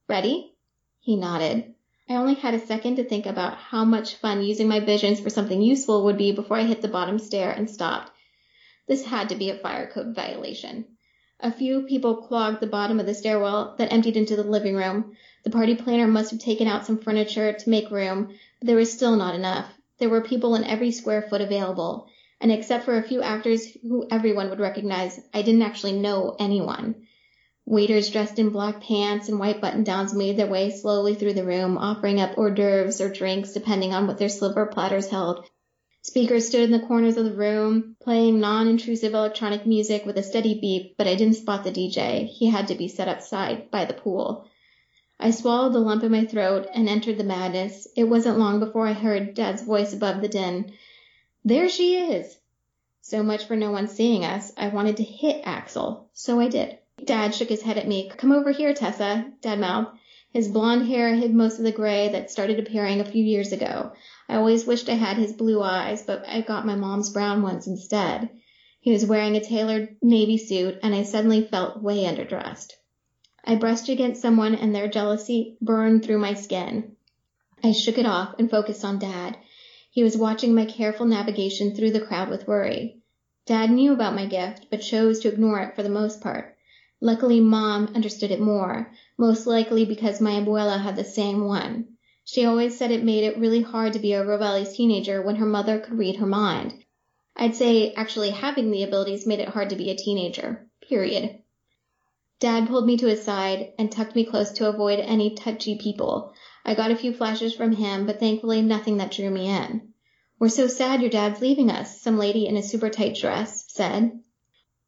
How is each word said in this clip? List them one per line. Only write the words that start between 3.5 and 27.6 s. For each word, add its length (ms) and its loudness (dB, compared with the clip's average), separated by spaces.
how 300 -2
much 320 2
fun 260 -2
using 260 0
my 120 2
visions 400 2
for 100 -4
something 300 0
useful 440 4
would 140 2
be 140 2
before 260 -2
I 60 2
hit 180 0
the 60 -2
bottom 300 -2
stair 320 -4
and 180 -4
stopped. 440 -6
This 180 -2
had 240 -4
to 60 -4
be 160 -4
a 80 -8
fire 320 -8
code 240 -8
violation. 720 -10
A 80 -2
few 320 -2
people 340 0
clogged 440 -2
the 60 -4
bottom 340 0
of 60 -2
the 80 -2
stairwell 640 -2
that 120 0
emptied 280 2
into 180 0
the 60 0
living 320 0
room. 380 -2
The 80 -4
party 240 2
planner 320 2
must 260 2
have 80 -6
taken 260 0
out 200 -2
some 120 0
furniture 540 0
to 180 -2
make 200 2
room, 440 -2
but 80 -6
there 100 6
was 160 4
still 240 2
not 180 0
enough. 320 -4
There 120 2
were 100 4
people 340 0
in 100 2
every 260 -2
square 320 -2
foot 180 -2
available, 680 -4
and 120 4
except 320 -2
for 120 0
a 60 0
few 200 -4
actors 440 -2
who 280 -4
everyone 400 0
would 100 -6
recognize, 600 -4
I 100 -2
didn't 200 6
actually 300 -2
know 460 -2
anyone. 680 -2